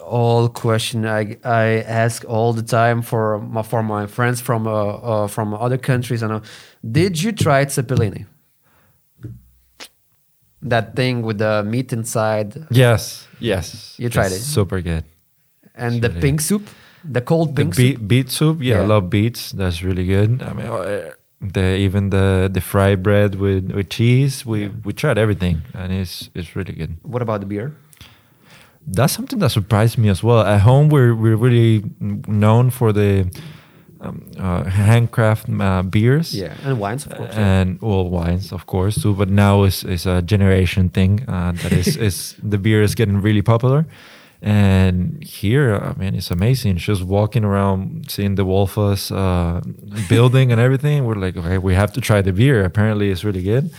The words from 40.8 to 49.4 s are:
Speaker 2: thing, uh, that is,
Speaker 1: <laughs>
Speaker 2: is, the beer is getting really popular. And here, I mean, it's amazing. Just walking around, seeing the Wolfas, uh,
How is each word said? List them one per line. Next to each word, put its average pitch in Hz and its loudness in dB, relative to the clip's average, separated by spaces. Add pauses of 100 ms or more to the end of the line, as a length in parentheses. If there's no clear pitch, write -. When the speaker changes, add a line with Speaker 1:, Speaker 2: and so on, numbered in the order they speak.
Speaker 2:
thing, 95 2
uh, 87 -4 (100)
that 87 -2
is, 95 0
Speaker 1:
<laughs> 113 0
Speaker 2:
is, - -6
the 104 -2
beer 107 2
is 104 2
getting 101 2
really 104 2
popular. 127 2 (560)
And 95 2
here, 117 0
I 92 -6
mean, 98 -4
it's 101 -6
amazing. 98 0
Just 92 -2
walking 104 0
around, 98 -2
seeing 101 -2
the 95 0
Wolfas, 98 0
uh, 90 0 (480)